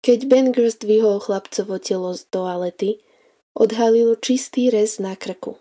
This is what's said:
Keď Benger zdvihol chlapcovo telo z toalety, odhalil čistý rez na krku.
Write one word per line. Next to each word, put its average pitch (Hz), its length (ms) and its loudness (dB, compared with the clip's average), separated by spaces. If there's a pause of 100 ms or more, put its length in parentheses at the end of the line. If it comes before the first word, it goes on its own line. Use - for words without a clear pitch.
Keď 247 240 2
Benger 254 420 4
zdvihol 214 540 2
chlapcovo 196 560 -6
telo 185 320 -4
z - 160 -12
toalety, 180 640 -4 (680)
odhalil 226 640 4
čistý 254 480 0
rez 214 320 0
na 190 160 -6
krku. - 440 -12